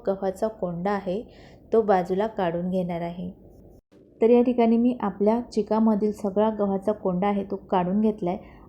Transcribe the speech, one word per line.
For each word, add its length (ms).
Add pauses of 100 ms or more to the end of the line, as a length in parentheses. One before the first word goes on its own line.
गव्हाचा 440
कोंडा 400
आहे 320 (500)
तो 100
बाजूला 440
काढून 440
घेणार 300
आहे. 300 (920)
तर 100
या 120
ठिकाणी 340
मी 240
आपल्या 400 (120)
चिकामधील 600
सगळा 380
गव्हाचा 420
कोंडा 360
आहे 160
तो 120 (140)
काढून 300
घेतला 300
आहे. 240 (140)